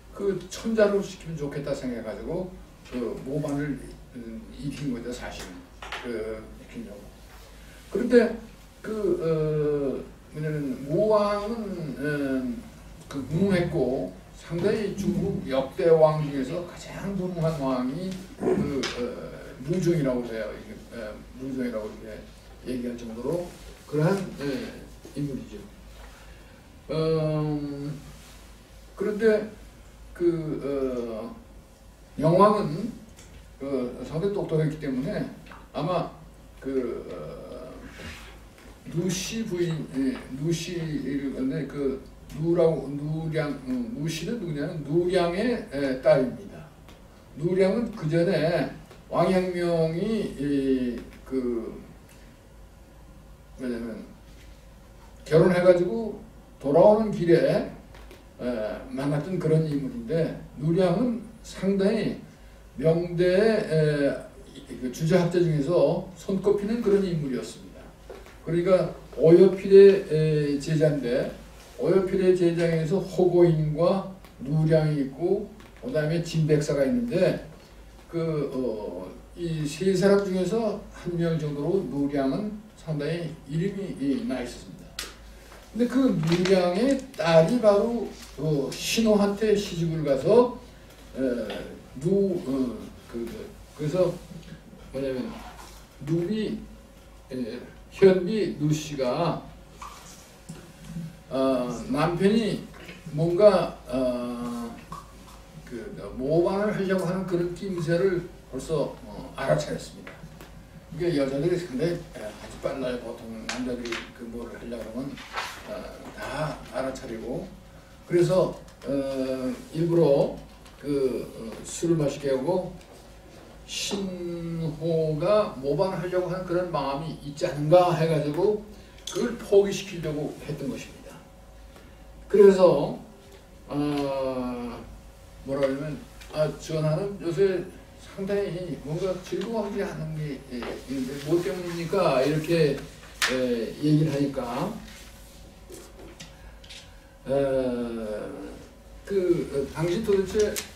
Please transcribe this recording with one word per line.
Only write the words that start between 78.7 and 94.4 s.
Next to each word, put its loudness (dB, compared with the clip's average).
이 -2
세 2
사람 6
중에서 0
한 -6
명 2
정도로 -2
누량은 0
상당히 -4
이름이, -2
예, 0
나 -2
있었습니다. -12
근데 2
그 4
누량의 4
딸이 6
바로, 4
어, 0
신호한테 4
시집을 0
가서, 4
에, -4
누, 2
어, -2
그, -6
그, -12
그래서 0